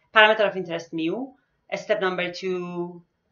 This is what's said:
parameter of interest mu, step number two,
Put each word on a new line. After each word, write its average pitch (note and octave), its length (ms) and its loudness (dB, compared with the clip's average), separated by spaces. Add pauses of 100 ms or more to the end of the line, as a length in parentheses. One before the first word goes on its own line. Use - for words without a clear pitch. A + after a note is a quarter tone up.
(140)
parameter A3 260 8
of F#3 160 2
interest E3+ 360 -8
mu, F3+ 360 -4 (460)
step - 280 -2
number F3+ 280 -2
two, F3 720 -8 (300)